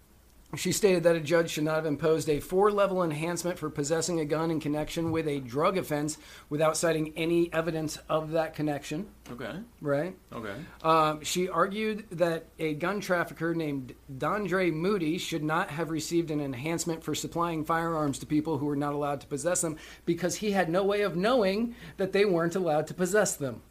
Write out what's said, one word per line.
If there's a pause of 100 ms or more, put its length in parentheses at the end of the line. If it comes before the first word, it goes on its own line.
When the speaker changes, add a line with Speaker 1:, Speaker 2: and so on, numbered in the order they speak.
(560)
Speaker 1:
she
stated
that
a
judge
should
not
have
imposed
a
four-level
enhancement
for
possessing
a
gun
in
connection
with
a
drug
offense (320)
without
citing
any
evidence (100)
of
that
connection. (260)
Speaker 2:
Okay. (280)
Speaker 1:
Right? (180)
Speaker 2:
Okay. (300)
Speaker 1:
Um,
she
argued
that (160)
a
gun
trafficker
named (220)
Dondre
Moody
should
not
have
received
an
enhancement
for
supplying
firearms
to
people
who
were
not
allowed
to
possess
them (300)
because
he
had
no
way
of
knowing (220)
that
they
weren't
allowed
to
possess
them. (100)